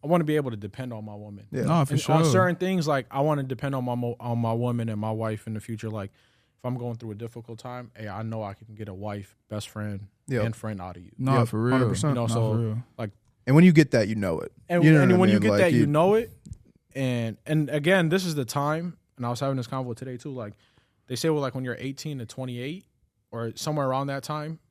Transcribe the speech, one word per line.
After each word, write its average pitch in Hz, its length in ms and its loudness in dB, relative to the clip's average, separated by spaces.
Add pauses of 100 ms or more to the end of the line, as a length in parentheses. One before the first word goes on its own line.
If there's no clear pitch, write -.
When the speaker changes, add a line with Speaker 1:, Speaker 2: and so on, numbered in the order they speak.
Speaker 1:
I 143 40 -8
wanna 170 160 4
be 151 120 0
able 139 160 -2
to 110 60 -8
depend 117 360 -10
on 107 120 -12
my 104 100 -12
woman. 104 360 -16
Speaker 2:
Yeah. 131 120 -4
Speaker 3:
Nah, 160 220 2
for 139 80 -4
Speaker 1:
And 151 80 2
Speaker 3:
sure. 170 140 2
Speaker 1:
on 160 100 4
certain 175 300 4
things, 185 320 -2
like, 139 240 0
I 139 100 -2
wanna 147 220 0
depend 135 320 -4
on 131 80 -4
my 123 120 -4
mo-, 120 240 -4
on 120 200 -4
my 117 140 0
woman 117 360 -2
and 107 120 -6
my 110 100 -4
wife 110 360 -4
in 113 60 -8
the 107 60 -8
future. 110 300 -8
Like, 104 220 -8 (460)
if - 80 -12
I'm 123 120 -4
going 120 180 -8
through 113 160 -12
a 101 40 -10
difficult 113 440 -14
time, 123 360 -12
hey, 110 120 -12
I 101 160 -8
know 110 200 -6
I 98 100 -8
can 107 220 -20
get 107 120 -12
a 98 60 -12
wife, 101 420 -10 (140)
best 104 200 -8
friend, 104 380 -8 (200)
Speaker 2:
Yep. 120 180 0
Speaker 1:
and 113 100 -2
friend 107 260 -8
out 90 160 -12
of 90 60 -18
you. 90 140 -20
Speaker 3:
Nah, 131 220 2
Speaker 2:
Yep, 117 100 4
Speaker 3:
for 107 140 -2
real. 127 140 2
Speaker 2:
hundred 127 120 2
percent. 147 220 0
Speaker 1:
You 135 40 2
know, 117 120 0
Speaker 3:
Nah, 113 60 0
Speaker 1:
so, 113 200 2
Speaker 3:
for 110 40 2
real. 113 260 -2 (140)
Speaker 1:
like, 110 140 -8 (340)
Speaker 2:
And 131 100 6
when 165 80 10
you 185 80 10
get 151 200 6
that, 110 180 4
you 110 60 -2
know 95 240 0
it. - 120 -10 (160)
Speaker 1:
And, 175 160 2
Speaker 2:
You 156 100 10
know - 80 8
Speaker 1:
and - 100 6
Speaker 2:
what 180 40 8
I 180 40 6
Speaker 1:
when 185 100 6
you 202 60 6
Speaker 2:
mean? 208 80 4
Speaker 1:
get 220 80 4
Speaker 2:
Like, 202 100 4
Speaker 1:
that, 180 120 6
you - 80 4
Speaker 2:
you 147 60 4
Speaker 1:
know 165 280 4
it. 226 160 0 (640)
And, 123 500 -2
and 156 240 0
again, 160 400 2
this 180 160 0
is 165 100 -4
the 143 100 -2
time, 156 520 -4 (200)
and 123 80 -6
I 120 40 -2
was 120 100 -4
having 139 180 -2
this 120 100 -6
convo 127 280 -8
today 127 220 -12
too, 143 140 -12
like, 110 220 -10 (540)
they 127 80 -6
say, 160 140 0
well, 151 120 0
like, 131 140 -4
when 131 80 -6
you're 127 160 -6
eighteen 139 400 -8
to 117 60 -10
twenty-eight 127 600 -10 (460)
or 117 240 -6
somewhere 151 320 -2
around 131 200 0
that 139 160 -6
time 151 360 -8 (120)